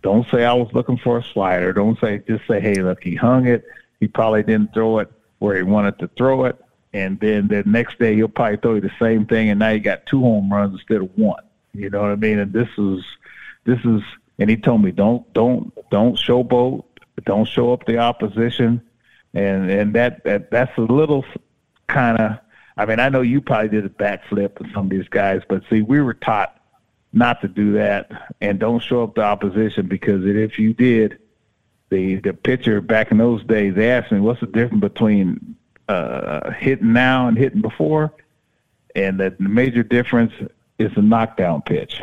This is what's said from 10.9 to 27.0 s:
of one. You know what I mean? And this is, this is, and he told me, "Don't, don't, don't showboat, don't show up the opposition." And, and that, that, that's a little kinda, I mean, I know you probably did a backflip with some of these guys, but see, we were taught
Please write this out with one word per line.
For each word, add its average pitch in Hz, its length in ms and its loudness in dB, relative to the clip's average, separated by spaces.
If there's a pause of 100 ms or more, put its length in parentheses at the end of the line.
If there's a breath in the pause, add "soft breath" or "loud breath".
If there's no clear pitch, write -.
of 92 200 -4
one. 110 240 0 (320)
You 101 160 -8
know 101 120 -4
what 104 100 0
I 101 40 -2
mean? 107 240 0
And 98 120 -4
this 117 160 0 (100)
is, 95 280 -2 (580 loud breath)
this 120 220 0
is, 110 160 2 (380)
and 104 100 2
he 113 80 2
told 107 260 2
me, 92 80 2
"Don't, 110 420 0
don't, 120 400 0 (160)
don't 113 280 2
showboat, 123 680 0 (400)
don't 104 240 0
show 120 240 0
up 123 140 -2
the 117 120 0
opposition." 117 840 0 (520 soft breath)
And, 95 380 0
and 104 220 0
that, 120 320 0
that, 101 260 -2
that's 123 260 0
a 120 40 0
little 135 420 2 (680)
kinda, 113 520 0 (340 soft breath)
I 104 100 -4
mean, 110 140 -2
I 131 80 2
know 135 140 2
you 123 180 2
probably 110 300 0
did 104 160 0
a 95 40 -6
backflip 101 680 -4
with - 140 -16
some 98 140 -4
of - 20 -2
these 95 180 -4
guys, 98 400 -2
but 95 220 -4
see, 110 120 2
we 135 200 2
were 123 140 -2
taught 104 420 -4 (560)